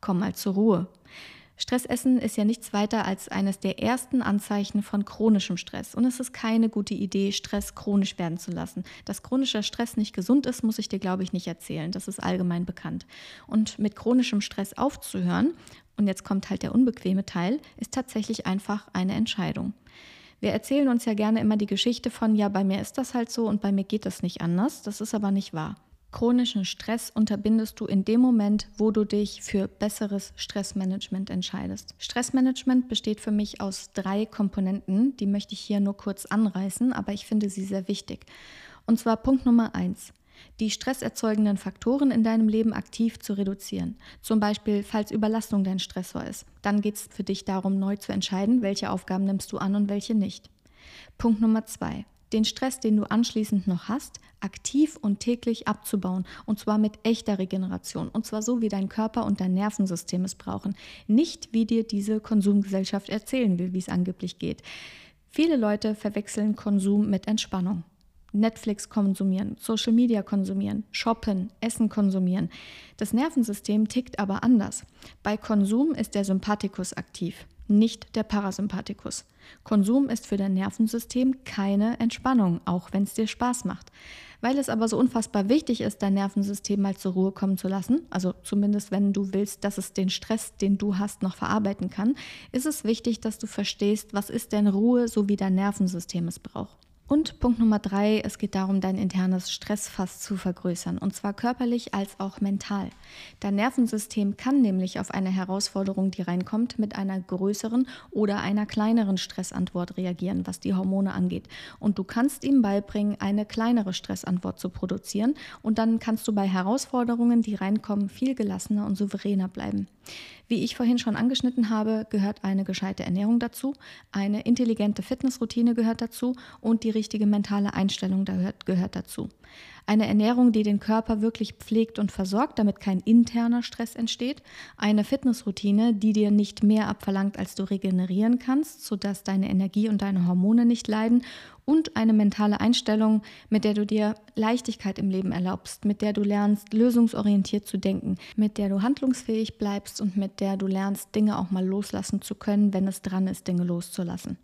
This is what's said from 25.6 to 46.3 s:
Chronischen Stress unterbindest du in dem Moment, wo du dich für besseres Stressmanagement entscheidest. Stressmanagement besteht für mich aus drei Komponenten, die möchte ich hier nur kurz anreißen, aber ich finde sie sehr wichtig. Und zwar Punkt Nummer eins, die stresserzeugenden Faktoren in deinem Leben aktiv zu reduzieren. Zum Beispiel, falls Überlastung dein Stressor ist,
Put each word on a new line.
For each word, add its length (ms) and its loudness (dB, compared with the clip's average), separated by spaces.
Chronischen 520 2
Stress 460 -6
unterbindest 680 0
du 60 -6
in 180 2
dem 160 4
Moment, 480 4
wo 140 4
du 120 2
dich 380 -2
für 240 0
besseres 680 -4
Stressmanagement 920 -4
entscheidest. 680 -6
Stressmanagement 880 0
besteht 320 -2
für 140 -4
mich 280 -2
aus 340 -8
drei 300 -2
Komponenten, 920 0
die 100 -2
möchte 280 -2
ich 60 -12
hier 200 -2
nur 160 2
kurz 280 -8
anreißen, 680 0
aber 200 -4
ich 140 -8
finde 240 0
sie 140 -6
sehr 240 -4
wichtig. 380 -6
Und 140 4
zwar 160 0
Punkt 280 2
Nummer 300 4
eins, 380 -6
die 100 0
stresserzeugenden 840 0
Faktoren 560 0
in 100 4
deinem 240 4
Leben 280 2
aktiv 440 -2
zu 140 -8
reduzieren. 640 -4
Zum 160 2
Beispiel, 460 0
falls 260 -2
Überlastung 540 0
dein 160 -2
Stressor 420 -8
ist, 240 -10